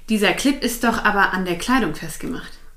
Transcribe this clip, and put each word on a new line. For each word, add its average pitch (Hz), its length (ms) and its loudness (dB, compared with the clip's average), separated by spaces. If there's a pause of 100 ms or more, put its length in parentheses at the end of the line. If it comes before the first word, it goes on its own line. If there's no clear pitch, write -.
(100)
Dieser 202 240 4
Clip 285 280 0
ist - 220 -2
doch 233 180 2
aber 196 300 4
an 185 140 0
der 175 100 -2
Kleidung 214 380 0
festgemacht. 165 580 -8 (240)